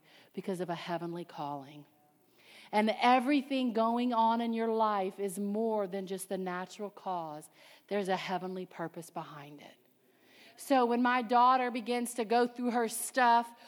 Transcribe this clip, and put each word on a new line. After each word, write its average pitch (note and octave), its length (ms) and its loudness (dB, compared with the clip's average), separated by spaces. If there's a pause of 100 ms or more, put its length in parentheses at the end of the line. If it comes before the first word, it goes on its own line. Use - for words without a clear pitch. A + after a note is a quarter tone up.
(340)
because F#3+ 260 -6
of F3 100 -4
a E3+ 60 -2
heavenly E3+ 500 -6
calling. C#3+ 600 -10 (840)
And G#3+ 300 2
everything B3+ 720 2
going A#3 400 0
on A3+ 280 2
in A#3 120 -2
your A3+ 140 0
life G#3+ 520 0
is G3 200 -4
more G#3 480 -2
than F#3+ 180 -6
just F#3 240 -8
the G3 80 -4
natural F#3 540 -8
cause. D#3+ 580 -8 (380)
There's G3 220 -2
a F#3+ 60 2
heavenly F#3 500 -6
purpose E3+ 440 -12
behind D3 500 -14
it. - 160 -20 (800)
So B3+ 300 4
when A#3+ 160 2
my B3 220 2
daughter B3 480 4
begins A#3+ 420 -4
to A3+ 120 -4
go A#3+ 200 4
through B3 260 -4
her A#3 160 0
stuff, A#3 640 2 (160)